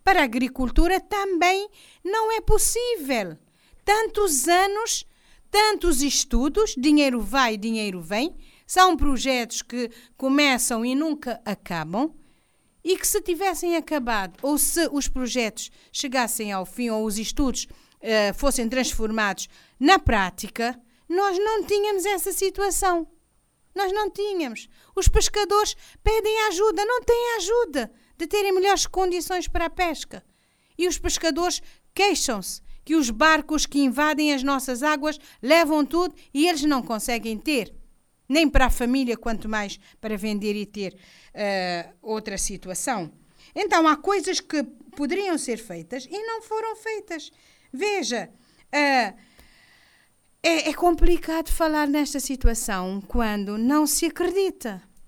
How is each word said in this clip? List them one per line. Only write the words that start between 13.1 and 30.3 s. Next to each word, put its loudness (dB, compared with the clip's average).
tivessem -2
acabado, -4
ou 0
se 2
os -2
projetos -4
chegassem -2
ao -4
fim, -4
ou 0
os -2
estudos, -2
eh, 0
fossem 0
transformados -2
na 6
prática, -2
nós 0
não 0
tínhamos 0
essa -2
situação. 0
Nós -2
não -2
tínhamos. -4
Os 4
pescadores 2
pedem 2
ajuda, 0
não -2
têm 0
ajuda -2
de -8
terem 0
melhores 2
condições -2
para -2
a -4
pesca. -6